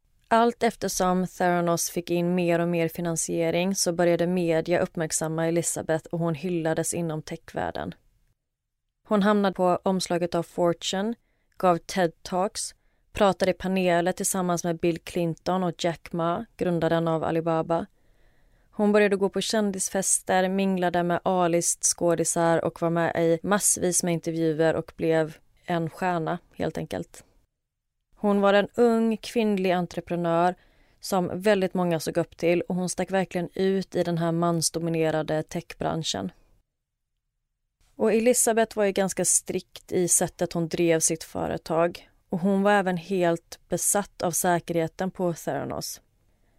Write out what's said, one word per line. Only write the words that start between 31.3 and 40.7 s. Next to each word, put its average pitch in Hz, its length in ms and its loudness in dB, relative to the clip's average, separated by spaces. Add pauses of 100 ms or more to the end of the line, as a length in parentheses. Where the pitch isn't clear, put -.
väldigt 190 320 2
många 175 260 0
såg - 180 -6
upp - 200 -2
till 175 240 2
och 185 140 -4
hon 180 140 -2
stack - 220 -6
verkligen 180 420 -2
ut 190 420 -2
i - 80 2
den 175 140 0
här 170 140 0
mansdominerade 160 1120 0
techbranschen. 160 880 -6 (1600)
Och 214 180 2
Elizabeth 226 640 2
var 208 80 2
ju 196 60 2
ganska 190 340 0
strikt - 640 -4
i 180 160 2
sättet - 460 0
hon 170 140 -2
drev 165 320 2